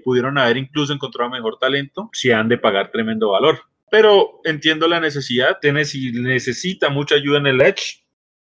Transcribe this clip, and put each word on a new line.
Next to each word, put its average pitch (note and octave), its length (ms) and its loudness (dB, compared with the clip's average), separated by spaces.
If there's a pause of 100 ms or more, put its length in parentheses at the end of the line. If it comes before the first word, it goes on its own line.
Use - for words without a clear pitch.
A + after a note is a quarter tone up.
pudieron B2+ 320 -2
haber B2 220 2
incluso C#3+ 340 -4
encontrado B2 380 -6
mejor A#2 280 -6
talento C#3 540 -4
si - 180 -2
han A2 200 2
de A#2+ 80 2
pagar G2 320 0
tremendo A2 400 -2
valor. A2+ 280 2 (320)
Pero G#3 540 4
entiendo D#3 420 0
la E3+ 140 2
necesidad. C#3 640 -2
Tennessee C#3+ 500 -2
necesita B2+ 800 -2
mucha C#3+ 240 -2
ayuda C#3+ 240 2
en C#3+ 80 0
el C3 160 2
edge, - 420 0 (440)